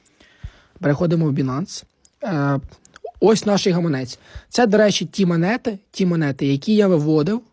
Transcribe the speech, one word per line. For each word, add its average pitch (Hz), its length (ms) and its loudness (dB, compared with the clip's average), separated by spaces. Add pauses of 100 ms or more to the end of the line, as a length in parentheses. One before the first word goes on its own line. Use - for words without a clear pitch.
(800)
Переходимо 165 460 0
в 143 80 0
Binance. 139 500 -6 (400)
Е, 143 360 -2 (600)
ось 214 260 2
наш 202 220 0
гаманець. 165 520 -2 (300)
Це, 247 180 2
до 202 100 4
речі, 202 280 2
ті 196 200 -2
монети, 185 540 -2 (120)
ті - 140 -2
монети, 156 400 0
які 139 300 0
я 208 120 4
виводив, 156 540 2 (120)